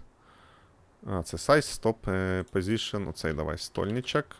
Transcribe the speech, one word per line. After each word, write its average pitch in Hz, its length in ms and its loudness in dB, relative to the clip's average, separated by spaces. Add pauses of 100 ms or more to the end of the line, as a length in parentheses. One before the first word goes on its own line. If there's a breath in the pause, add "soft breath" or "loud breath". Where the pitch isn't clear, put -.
(1120 soft breath)
А, 92 120 0
це - 140 -6
size, - 460 4
stop, 110 280 0
е, 92 420 2
position, 101 560 0
оцей 82 240 -2
давай 76 260 -2
стольничок. 120 640 -2 (160)